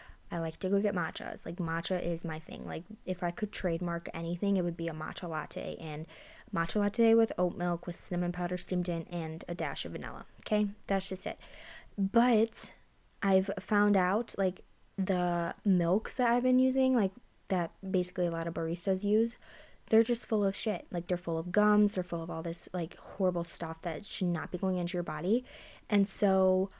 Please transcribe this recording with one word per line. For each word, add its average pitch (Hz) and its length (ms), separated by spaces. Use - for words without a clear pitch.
I 180 60
like 165 220
to 185 100
go 196 100
get 202 140
matchas. - 500
Like, 175 120
matcha 170 440
is 170 240
my 160 140
thing. - 300
Like, 165 160
if 185 200
I 175 80
could 202 200
trademark 170 600
anything, 175 440
it 180 60
would 170 140
be 165 100
a 156 60
matcha 156 340
latte. 156 500
And 156 280
matcha 165 220
latte 220 400
with 226 240
oat 180 180
milk, 175 300
with 175 80
cinnamon 175 360
powder 175 240
steamed 180 340
in, 165 200
and 160 380
a 170 80
dash 151 300
of 170 80
vanilla. 139 340
Okay? 208 260
That's 196 240
just - 160
it. - 140
But 226 760
I've 190 260
found 208 380
out, 185 400
like, 185 240
the 180 560
milks 185 520
that 247 120
I've 240 140
been 254 160
using, 262 360
like, 202 180
that 180 240
basically 180 380
a 165 40
lot 165 160
of 165 60
baristas 175 500
use, 214 320
they're 226 160
just 233 240
full 208 180
of 196 100
shit. 202 360
Like, 175 160
they're 175 100
full 165 220
of 175 120
gums, 208 440
they're 180 80
full 165 180
of 165 80
all 165 140
this, 170 280
like, 170 260
horrible 180 460
stuff - 380
that 160 240
should - 220
not 165 240
be 175 80
going 185 180
into 175 180
your 175 60
body. 170 420
And 202 180
so 190 600